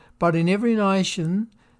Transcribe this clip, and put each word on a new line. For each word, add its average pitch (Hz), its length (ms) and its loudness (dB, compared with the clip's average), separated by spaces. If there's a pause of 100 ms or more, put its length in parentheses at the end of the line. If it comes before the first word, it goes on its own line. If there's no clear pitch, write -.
(200)
but 170 160 2
in 165 140 2
every 226 260 0
nation 190 720 -2 (320)